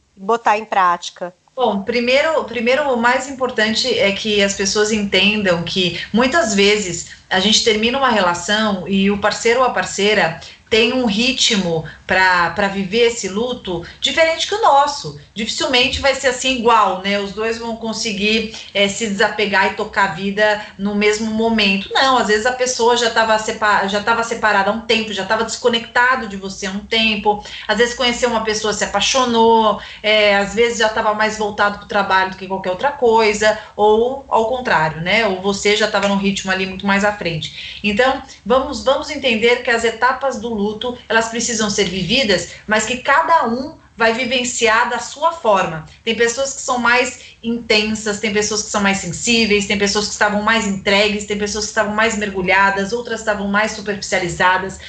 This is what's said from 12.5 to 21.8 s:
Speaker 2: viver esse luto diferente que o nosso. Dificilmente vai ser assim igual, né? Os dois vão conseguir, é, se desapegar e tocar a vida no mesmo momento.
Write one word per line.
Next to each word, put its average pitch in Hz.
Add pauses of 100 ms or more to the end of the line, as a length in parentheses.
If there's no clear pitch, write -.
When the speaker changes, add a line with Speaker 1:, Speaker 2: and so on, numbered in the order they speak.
Speaker 2:
viver 196
esse 226
luto 190 (160)
diferente 320
que 392
o 440
nosso. 285 (140)
Dificilmente 254
vai 269
ser 269
assim 262
igual, 208
né? 202
Os 196
dois 220
vão 233
conseguir, 214 (180)
é, 202
se 220
desapegar 202
e 208
tocar 208
a -
vida 202 (180)
no 202
mesmo 214
momento. 220